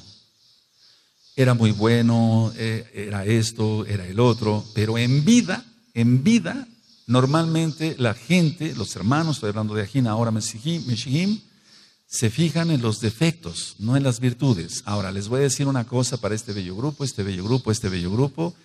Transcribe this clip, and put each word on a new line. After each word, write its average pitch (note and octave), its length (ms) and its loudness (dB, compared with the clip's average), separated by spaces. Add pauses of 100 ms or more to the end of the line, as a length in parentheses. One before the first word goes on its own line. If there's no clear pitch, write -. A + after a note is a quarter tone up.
(1400)
Era B2+ 180 4
muy A2+ 180 4
bueno, A2+ 840 4
eh, A2+ 380 -6
era G2+ 320 -6
esto, A2 600 0
era G2 200 -6
el F#2 140 -4
otro, G#2+ 540 2
pero A2 240 0
en B2+ 260 2
vida, G#3 400 4 (300)
en B2 300 2
vida, A#3 440 0 (400)
normalmente D#3 880 0
la A#2+ 180 0
gente, D#3+ 600 0
los G#2 220 -8
hermanos, C#3+ 400 0
estoy G#2+ 120 -4
hablando G#2+ 240 -4
de G#2+ 100 -2
Ajín, B2+ 240 0
ahora A2+ 240 0
Meshigim, A#2 560 -4
Meshigim, D3+ 520 -2 (680)
se - 240 -2
fijan E3 400 0
en C#3+ 120 2
los A2 180 0
defectos, A2+ 800 -2
no A2+ 160 0
en C#3 80 2
las A#2+ 160 0
virtudes. A#2+ 680 0
Ahora, G2+ 280 -4
les G2+ 160 -6
voy B2+ 100 0
a C#3+ 40 4
decir C#3 240 0
una B2+ 200 -2
cosa B2 320 -2
para G#2 160 -2
este G#2 160 -8
bello F#2 240 -6
grupo, C#3 300 -4
este A2+ 180 -6
bello F#2+ 220 -4
grupo, B2 260 0
este G#2+ 160 -2
bello F2+ 240 -2
grupo C#3+ 420 -2 (120)